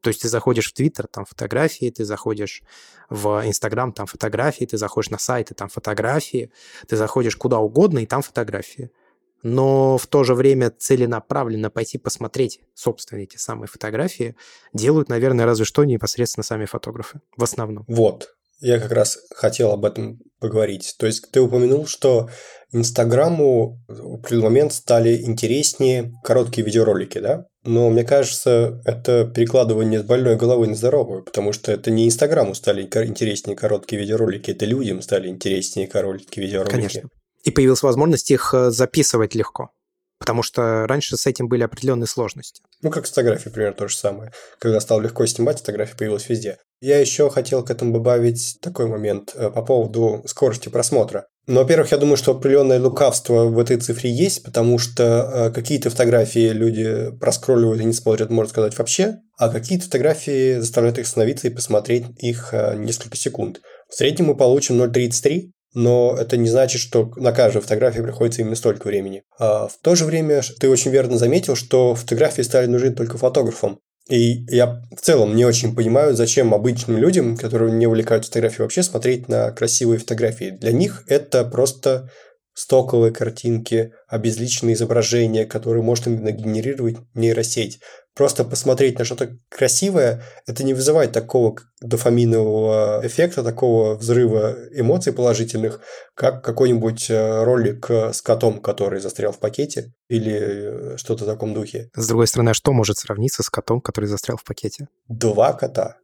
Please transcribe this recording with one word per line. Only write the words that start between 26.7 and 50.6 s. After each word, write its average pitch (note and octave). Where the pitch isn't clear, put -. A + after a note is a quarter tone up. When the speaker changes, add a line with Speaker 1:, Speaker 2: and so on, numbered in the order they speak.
Speaker 2:
да? A#2+
Но A#2
мне A#2
кажется, A#2+
это A#2
перекладывание A2+
с G#2
больной A#2+
головы A#2
на G#2+
здоровую, A#2
потому G#2
что -
это G#2
не A2+
Инстаграму B2
стали G2
кор-, A2
интереснее G#2+
короткие G#2
видеоролики, G#2+
это F2+
людям G#2+
стали F#2
интереснее F#2+
короткие G2
видеоролики. G2
Speaker 1:
Конечно. G#2+
И C3
появилась C3
возможность C#3
их, -
э, B2+
записывать A#2
легко, -
потому A#2
что A2+
раньше C3+
с -
этим B2
были A#2+
определенные A#2+
сложности. -
Speaker 2:
Ну, -
как C#3+
с -
фотографией, -
например, G#2+
то G2+
же -
самое. G#2
Когда A2
стало G#2+
легко A2+
снимать, A#2+
фотография G#2
появилась G#2+
везде. G#2+
Я C#3+
еще C#3
хотел C3
к B2+
этому A#2
добавить A#2+
такой C3+
момент, G#2
э, A2+
по A2+
поводу A2+
скорости A#2+